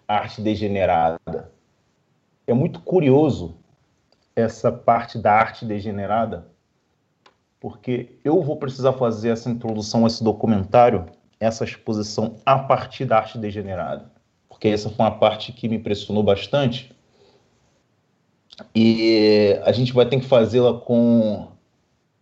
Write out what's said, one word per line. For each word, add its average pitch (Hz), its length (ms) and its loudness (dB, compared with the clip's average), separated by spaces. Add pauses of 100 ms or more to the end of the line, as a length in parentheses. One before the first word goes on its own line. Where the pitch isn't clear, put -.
arte 104 340 -4
degenerada. 92 1120 -2 (920)
É - 80 0
muito 156 280 -2
curioso 131 760 2 (800)
essa 113 340 -2
parte 117 480 -2
da 107 140 2
arte 110 320 2
degenerada, 104 840 -6 (1080)
porque 123 680 -8
eu 160 180 2
vou 147 160 -4
precisar 131 360 -2
fazer 113 360 -2
essa 113 200 -4
introdução 113 540 -2
a 113 40 4
esse 117 140 -2
documentário, 110 840 2 (340)
essa 113 240 -4
exposição 110 720 -6 (100)
a 135 140 4
partir - 460 -4
da 113 120 2
arte 110 200 -2
degenerada, 95 720 -8 (380)
porque - 180 -4
essa 104 220 -2
foi 113 160 0
uma 107 120 0
parte - 360 0
que - 160 -6
me 113 80 -2
impressionou 104 440 -4
bastante, 117 720 -2 (1800)
e 110 880 4
a 92 80 2
gente 123 220 0
vai 123 120 4
ter 131 140 0
que 123 60 -8
fazê-la 117 480 4
com, 117 720 2 (760)